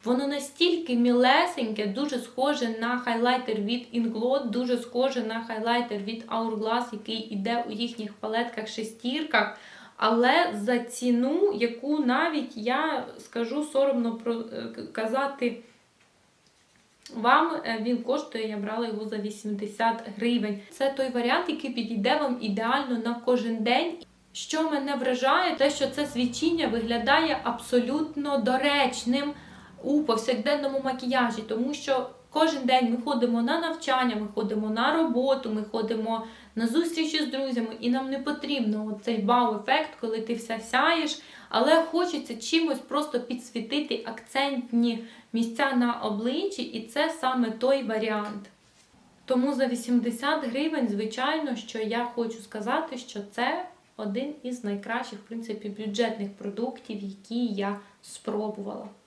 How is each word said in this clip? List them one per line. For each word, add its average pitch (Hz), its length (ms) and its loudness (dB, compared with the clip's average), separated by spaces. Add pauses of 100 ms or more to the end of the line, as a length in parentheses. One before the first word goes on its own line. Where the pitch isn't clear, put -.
воно 247 220 2
настільки 285 680 0
мілесеньке, 247 880 4
дуже 247 320 -2
схоже 247 500 0 (120)
на 240 180 0
хайлайтер 240 580 2
від 226 380 -2
Inglot, 233 560 0
дуже 240 280 0
схоже 254 440 0
на 220 220 -4
хайлайтер 233 540 0
від 226 280 -6
Hourglass, 226 680 0
який 220 240 -6
іде 220 520 -2
у 220 40 -6
їхніх 214 400 -6
палетках 220 560 -4
шестірках. 233 920 -2 (380)
Але 247 580 4
за 220 240 0
ціну, 247 760 2
яку 240 440 0
навіть, 285 580 2
я 262 480 0 (140)
скажу, 233 460 -4
соромно 254 480 2
про, 233 220 -4
е, 226 400 -8
к-, - 80 -12 (100)
казати 247 680 -2 (1500)
вам, 285 360 6 (140)
е, 226 180 -2
він 240 200 0
коштує, 233 460 -2
я 214 80 -6
брала 214 300 -2
його 214 220 -6
за 214 80 -4
вісімдесят 208 840 -2 (140)
гривень. 214 440 0 (100)
Це 277 260 0
той 262 140 0
варіант, 247 380 2
який - 220 -4
підійде 226 460 0
вам 269 240 0
ідеально 233 640 0
на 233 100 0
кожен 233 420 2
день. 262 360 2 (400)
Що 320 380 -2
мене 277 240 0
вражає, 262 640 2
те, 277 140 4
що 285 160 0
це 277 200 -2
свічіння 285 600 0
виглядає 233 760 2
абсолютно 277 960 0
доречним 269 920 2 (500)
у 294 200 2
повсякденному 262 840 0
макіяжі, 247 640 0
тому 247 260 0
що 262 360 0 (200)
кожен 302 340 2
день 247 260 6
ми 240 140 2
ходимо 233 380 2
на 311 180 2
навчання, 262 560 0
ми 214 180 -4
ходимо 214 360 -2
на 254 260 2
роботу, 262 540 2
ми 214 220 -2
ходимо 220 540 -2 (280)
на 226 120 0
зустрічі 311 560 2
з 254 40 0
друзями, 240 540 -2
і 240 100 0
нам 262 200 0
не 269 80 -2
потрібно 240 680 -2
оцей 208 380 -2
вау-ефект, 240 680 2 (100)
коли 220 200 -2
ти 233 140 -2
вся 226 260 -6
сяєш, 302 640 2 (260)
але 302 340 6
хочеться 320 540 -2
чимось 320 420 2
просто 294 420 -2
підсвітити 240 840 -4
акцентні 240 1000 0 (280)
місця 233 400 0
на 240 200 4
обличчі, 247 720 -2
і - 260 -8
це 320 220 0
саме 247 400 0
той 262 320 2
варіант. 214 640 -4 (760)
Тому 262 300 2
за 254 120 2
вісімдесят 240 800 2
гривень, 269 440 0
звичайно, 254 680 -2
що - 220 -10
я 226 260 0
хочу 240 340 -4
сказати, 247 600 -4
що - 220 -10 (120)
це 320 340 -2 (300)
один 240 460 -4
із 247 220 -6
найкращих, 208 540 -4
в - 40 -18
принципі, 220 460 -8
бюджетних 208 680 -2
продуктів, 220 640 -6
які 226 440 -4
я 202 340 -2 (220)
спробувала. 208 840 -6 (180)